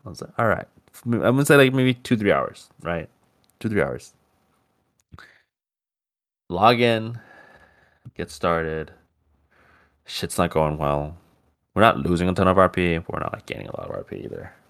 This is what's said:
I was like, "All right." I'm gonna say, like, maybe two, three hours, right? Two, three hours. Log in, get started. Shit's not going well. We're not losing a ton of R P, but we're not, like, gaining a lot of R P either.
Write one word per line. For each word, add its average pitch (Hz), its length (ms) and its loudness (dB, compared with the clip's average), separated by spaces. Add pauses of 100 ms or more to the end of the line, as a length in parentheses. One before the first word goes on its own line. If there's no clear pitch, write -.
I 110 40 -14
was - 120 -16
like, - 180 -12
"All 117 80 0
right." - 220 -2 (360)
I'm 117 160 -2
gonna 131 260 2
say, 147 100 8
like, 131 160 6
maybe 127 220 2
two, 123 220 -2
three 101 160 2
hours, - 360 -2 (140)
right? 82 260 -6 (520)
Two, 117 80 -4
three 101 140 0
hours. 65 300 -6 (2500)
Log 110 300 4
in, 117 400 0 (960)
get 87 160 -10
started. 80 600 -4 (1120)
Shit's - 320 -8
not 87 120 0
going 78 280 0
well. 73 380 -2 (580)
We're 95 80 2
not 113 160 4
losing 87 300 0
a 92 60 -2
ton 92 140 2
of 92 100 4
R 92 100 6
P, 87 300 0
but - 140 -10
we're - 80 -8
not, - 120 -8
like, - 140 -16
gaining - 220 -12
a - 120 -12
lot - 80 -14
of - 80 -10
R 50 80 -10
P - 140 -14
either. - 340 -14 (180)